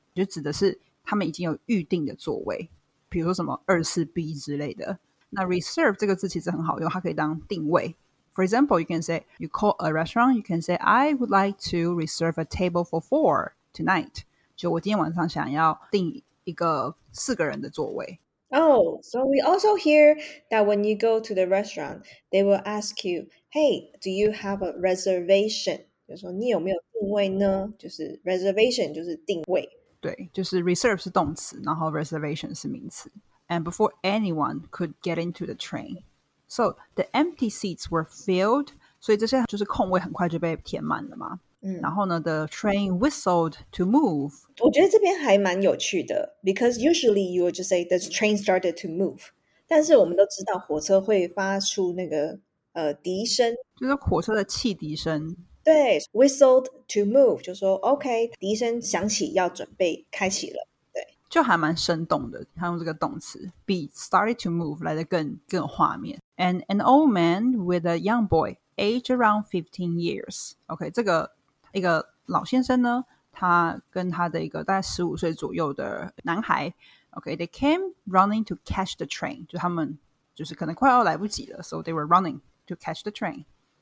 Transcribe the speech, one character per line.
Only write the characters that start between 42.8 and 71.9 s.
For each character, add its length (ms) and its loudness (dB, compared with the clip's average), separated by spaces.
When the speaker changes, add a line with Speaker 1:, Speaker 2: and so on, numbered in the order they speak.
Speaker 1:
whistled 560 0
to 140 -2
move. 480 2
Speaker 2:
我 120 6
觉 100 6
得 60 6
这 100 6
边 180 8
还 220 4
蛮 240 2
有 140 4
趣 260 -2
的， 400 -4
because 360 2
usually 540 4
you 120 2
would 100 0
just 140 -6
say, 160 2
"The 140 0
train 380 0
started 460 0
to 60 -8
move." 400 -4
但 160 6
是 120 8
我 80 8
们 120 0
都 100 8
知 180 -12
道 140 -2
火 220 -4
车 200 4
会 280 2
发 320 -2
出 320 -2
那 160 -6
个， 320 -2
呃， 220 -2
笛 300 -4
声。 300 0
Speaker 1:
就 100 -6
是 80 0
火 280 -2
车 120 -2
的 80 0
汽 320 -4
笛 220 -8
声。 400 -6
Speaker 2:
对， 380 6
whistled 520 6
to 360 -6
move， 420 4
就 120 -10
说， 220 0
OK， 640 0
笛 160 -2
声 240 -2
响 280 -2
起， 260 -2
要 140 2
准 280 -10
备 340 -2
开 180 -2
启 220 -6
了。 160 -10
对。 140 -12
Speaker 1:
就 140 2
还 140 4
蛮 200 2
生 300 -2
动 240 -2
的， 140 -12
他 100 -6
用 120 -4
这 60 -6
个 80 -6
动 280 -6
词， 320 -14
比 300 -2
started 480 -2
to 80 -2
move 320 -4
来 120 -4
得 100 -4
更， 340 -4
更 120 -2
有 60 -6
画 300 0
面。 240 -12
And 300 0
an 120 2
old 300 8
man 420 2
with 200 0
a 120 2
young 280 0
boy, 300 0
age 380 0
around 300 4
fifteen 520 -4
years. 560 -6
OK， 240 -8
这 140 -2
个， 260 0
一 100 -2
个 260 0